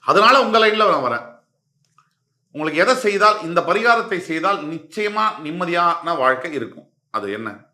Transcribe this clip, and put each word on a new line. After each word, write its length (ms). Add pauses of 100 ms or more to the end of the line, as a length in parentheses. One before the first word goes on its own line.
அதனால 440
உங்க 140
லைன்ல 320
நான் 220
வரேன். 280 (1120)
உங்களுக்கு 280
எதை 140
செய்தால், 480
இந்த 180
பரிகாரத்தை 580
செய்தால் 460
நிச்சயமா 680 (120)
நிம்மதியான 760
வாழ்க்கை 360
இருக்கும். 400 (180)
அது 220
என்ன? 420